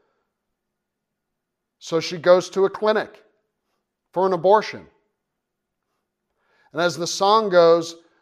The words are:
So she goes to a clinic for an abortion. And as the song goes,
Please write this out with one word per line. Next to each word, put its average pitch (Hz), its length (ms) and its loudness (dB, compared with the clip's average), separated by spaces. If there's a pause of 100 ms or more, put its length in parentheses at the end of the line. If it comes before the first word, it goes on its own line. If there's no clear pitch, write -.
(1800)
So 165 220 -6
she 170 180 -10
goes 180 320 2
to 196 140 -2
a 190 60 0
clinic 208 540 -4 (880)
for 185 140 -2
an 190 60 -2
abortion. 180 560 0 (1800)
And 156 100 -6
as 170 140 -4
the 170 100 -8
song 208 420 0
goes, 170 480 2 (260)